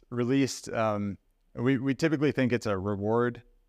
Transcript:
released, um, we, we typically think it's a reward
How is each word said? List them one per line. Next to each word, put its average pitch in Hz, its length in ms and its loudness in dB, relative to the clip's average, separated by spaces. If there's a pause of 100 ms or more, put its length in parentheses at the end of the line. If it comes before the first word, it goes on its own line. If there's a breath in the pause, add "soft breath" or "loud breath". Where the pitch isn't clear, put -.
(120)
released, 123 580 0
um, 104 480 -2 (380)
we, 127 240 2
we 135 160 0
typically 151 360 2
think 123 220 2
it's 117 140 0
a 101 100 0
reward 107 640 0 (280)